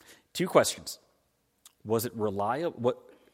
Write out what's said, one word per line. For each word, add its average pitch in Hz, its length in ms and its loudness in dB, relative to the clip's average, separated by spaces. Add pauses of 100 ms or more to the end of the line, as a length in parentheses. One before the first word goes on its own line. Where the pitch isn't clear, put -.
(320)
Two 180 160 -4
questions. - 520 2 (840)
Was 110 220 0
it 117 100 -10
reliable? 110 640 -2
What, 120 180 0 (360)